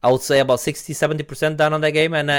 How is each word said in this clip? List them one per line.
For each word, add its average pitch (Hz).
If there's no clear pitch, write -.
I 123
would 131
say 139
about 131
sixty, -
seventy 151
percent 151
done 151
on 156
that 156
game, 160
and, 147
uh, 143